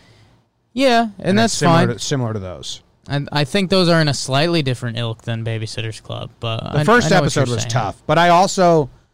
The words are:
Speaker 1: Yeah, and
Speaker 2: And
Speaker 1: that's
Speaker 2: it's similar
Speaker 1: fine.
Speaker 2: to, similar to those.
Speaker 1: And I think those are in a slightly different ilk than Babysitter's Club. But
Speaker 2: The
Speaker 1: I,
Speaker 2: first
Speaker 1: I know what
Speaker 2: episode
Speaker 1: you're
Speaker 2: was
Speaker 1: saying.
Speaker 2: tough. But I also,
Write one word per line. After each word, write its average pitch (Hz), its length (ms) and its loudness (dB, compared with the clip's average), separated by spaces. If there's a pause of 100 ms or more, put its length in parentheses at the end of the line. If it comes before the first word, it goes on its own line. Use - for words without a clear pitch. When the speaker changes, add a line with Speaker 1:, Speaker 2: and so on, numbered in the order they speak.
(720)
Speaker 1:
Yeah, 240 300 2
and 220 160 -6
Speaker 2:
And 196 200 0
Speaker 1:
that's 226 140 2
Speaker 2:
it's - 60 -6
similar 165 200 4
Speaker 1:
fine. 123 100 4
Speaker 2:
to, 120 100 -6
similar 123 340 -2
to 107 60 -6
those. 90 440 -12 (260)
Speaker 1:
And 143 220 -4
I 147 140 -2
think 190 240 -2
those 185 200 2
are 165 120 4
in 151 80 0
a 139 40 0
slightly 156 480 0
different 123 360 -4
ilk 117 260 -6
than 113 220 -6
Babysitter's 110 560 -8
Club. - 280 -12 (100)
But 113 340 -6
Speaker 2:
The 147 60 0
Speaker 1:
I, 151 40 2
Speaker 2:
first 226 240 4
Speaker 1:
I - 40 2
know - 40 4
what 151 80 4
Speaker 2:
episode - 240 0
Speaker 1:
you're 120 80 -4
Speaker 2:
was 113 80 -4
Speaker 1:
saying. 117 80 -8
Speaker 2:
tough. 110 340 -4
But 156 140 2
I 175 100 4
also, 170 600 4 (240)